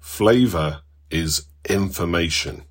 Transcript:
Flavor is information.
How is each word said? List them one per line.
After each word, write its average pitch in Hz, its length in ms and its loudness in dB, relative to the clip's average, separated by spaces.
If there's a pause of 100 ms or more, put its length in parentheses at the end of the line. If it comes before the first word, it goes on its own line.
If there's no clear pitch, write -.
Flavor 101 800 2 (300)
is 80 340 -2 (240)
information. 85 1040 -2